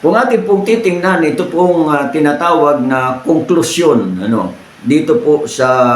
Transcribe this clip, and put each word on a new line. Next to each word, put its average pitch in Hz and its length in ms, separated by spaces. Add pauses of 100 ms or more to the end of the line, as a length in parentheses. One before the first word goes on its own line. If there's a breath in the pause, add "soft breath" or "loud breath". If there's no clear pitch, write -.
Kung 160 80
ating 233 320
pong 196 240
titingnan, 185 560
ito 151 240
pong, 170 400
ah, 139 240
tinatawag 147 720
na 127 400
konklusyon, 156 960
ano, 98 320 (320)
dito 147 400
po 151 240
sa 131 220 (260)